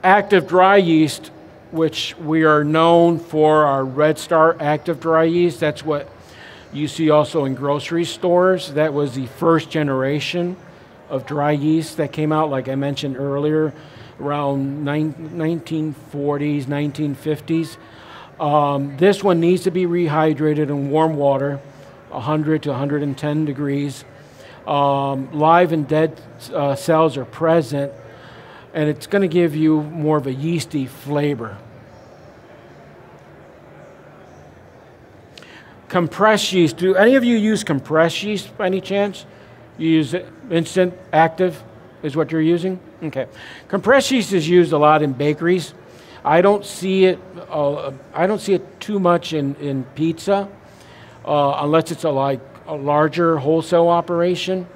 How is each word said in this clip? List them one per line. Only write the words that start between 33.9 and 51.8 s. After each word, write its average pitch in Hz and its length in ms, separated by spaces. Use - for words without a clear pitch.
Compressed 185 640
yeast. 175 240
Do 190 200
any 226 180
of 262 80
you 240 140
use 214 260
compressed 156 600
yeast 208 340
by 202 80
any 185 140
chance? 202 460
You 160 100
use 156 240
it 180 140
instant 175 440
active 165 500
is 147 140
what 160 160
you're 160 80
using? 175 400
Okay. 135 240
Compressed 254 420
yeast 214 220
is 160 160
used 170 240
a 151 60
lot 151 240
in 143 100
bakeries. 151 600
I 165 160
don't 202 240
see 190 400
it, 185 160
uh, 147 440
I 165 140
don't 202 140
see 196 140
it - 260
too 208 180
much 175 340
in, 139 240
in 139 280
pizza, 190 540
uh, 147 360
unless 160 320